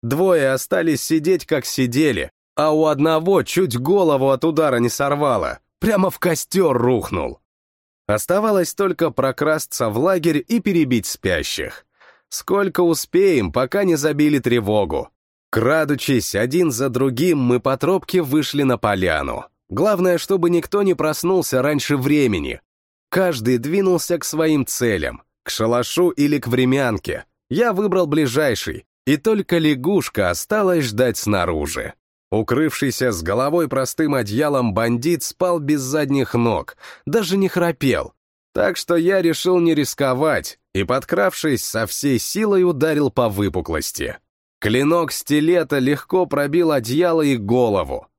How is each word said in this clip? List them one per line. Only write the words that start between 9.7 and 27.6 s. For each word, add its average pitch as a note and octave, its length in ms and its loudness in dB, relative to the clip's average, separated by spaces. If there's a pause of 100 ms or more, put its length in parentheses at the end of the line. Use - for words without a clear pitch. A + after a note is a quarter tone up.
в G#2 80 -4
лагерь D#3+ 500 0
и A#3 120 0
перебить C#3 460 2
спящих. - 800 -4 (440)
Сколько - 520 -2
успеем, E3+ 720 2
пока C3 320 -2
не F3 120 2
забили D3 440 2
тревогу. G#2+ 720 0 (380)
Крадучись C3+ 880 0
один C3+ 360 0
за B2+ 180 -2
другим, C3+ 500 0
мы B2 200 2
по C3+ 180 -2
тропке F3+ 440 0
вышли C#3+ 420 0
на B2+ 140 2
поляну. D#2+ 680 -2 (240)
Главное, F3+ 480 2
чтобы F3 320 0
никто F3 340 0
не F#3+ 100 2
проснулся D#3 680 0
раньше D3 360 0
времени. B2 640 0 (480)
Каждый B2+ 480 0
двинулся F3 600 0
к - 80 -6
своим D3+ 400 0
целям, E2+ 580 -2 (200)
к - 60 -14
шалашу A#2+ 600 0
или D3 300 0
к - 80 -8
времянке. B2+ 760 0 (240)
Я A3+ 220 2